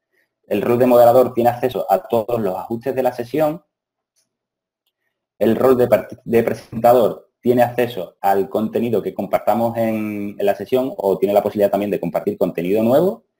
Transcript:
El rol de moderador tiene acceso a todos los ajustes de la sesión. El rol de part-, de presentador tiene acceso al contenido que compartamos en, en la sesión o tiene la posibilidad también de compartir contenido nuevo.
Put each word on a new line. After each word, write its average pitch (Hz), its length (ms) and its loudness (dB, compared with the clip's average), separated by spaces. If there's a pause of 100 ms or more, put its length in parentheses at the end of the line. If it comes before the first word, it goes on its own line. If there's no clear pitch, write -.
(460)
El 101 140 -2
rol 120 180 0
de 127 60 4
moderador 120 480 6
tiene 117 160 2
acceso 117 420 -4
a 95 160 0
todos 117 320 -2
los 95 180 -4
ajustes 117 380 -6
de 127 80 -2
la 123 80 0
sesión. 151 520 -4 (1700)
El 110 200 2
rol 131 200 4
de 123 100 2
part-, 107 360 -2
de 113 200 0
presentador 117 880 0 (100)
tiene 120 220 2
acceso 117 580 -4
al 98 280 0
contenido 110 520 -2
que 92 120 -8
compartamos 113 640 -2
en, 107 600 -6
en 104 60 -2
la 98 100 0
sesión 127 420 -4
o 95 200 0
tiene 101 160 0
la 101 100 4
posibilidad 101 280 0
también 101 200 -2
de 87 80 -4
compartir 87 380 -4
contenido 92 460 -2
nuevo. 160 420 0 (140)